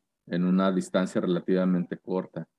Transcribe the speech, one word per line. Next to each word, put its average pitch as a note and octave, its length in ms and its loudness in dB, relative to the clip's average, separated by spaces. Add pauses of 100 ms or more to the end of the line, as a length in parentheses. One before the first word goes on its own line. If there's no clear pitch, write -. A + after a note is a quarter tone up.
(280)
en F2 180 -2
una F#2+ 260 4
distancia F#2 480 -2
relativamente F#2 760 0
corta. F#2 500 -6 (120)